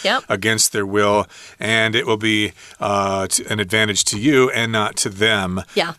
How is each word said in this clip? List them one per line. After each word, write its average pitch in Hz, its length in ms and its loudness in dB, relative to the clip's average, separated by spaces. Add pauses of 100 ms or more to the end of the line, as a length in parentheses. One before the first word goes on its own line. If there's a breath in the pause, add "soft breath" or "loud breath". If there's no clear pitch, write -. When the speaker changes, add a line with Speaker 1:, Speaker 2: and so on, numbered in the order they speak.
Speaker 1:
Yep. 247 260 -2
Speaker 2:
against 107 440 0
their 104 120 -2
will, 101 440 2 (320 loud breath)
and 110 340 2
it 117 120 0
will 113 100 2
be, 107 380 -2 (260 loud breath)
uh, 98 480 -2
t-, - 200 -4
an 107 120 -2
advantage 104 460 0
to 107 120 -4
you 131 320 4
and 117 220 -2
not 104 240 0
to - 120 -4
them. 98 540 0 (120)
Speaker 1:
Yeah. 170 240 -2